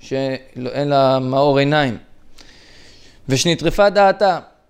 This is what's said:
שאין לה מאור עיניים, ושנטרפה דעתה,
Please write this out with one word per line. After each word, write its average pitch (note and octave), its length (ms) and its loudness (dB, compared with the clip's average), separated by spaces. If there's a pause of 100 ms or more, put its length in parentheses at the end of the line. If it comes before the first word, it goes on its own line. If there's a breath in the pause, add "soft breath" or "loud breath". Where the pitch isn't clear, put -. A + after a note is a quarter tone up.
שאין C3 880 -8
לה C3+ 300 2
מאור C3+ 400 0
עיניים, C#3 400 0 (1300 soft breath)
ושנטרפה D#3 640 0
דעתה, G3 500 2 (300)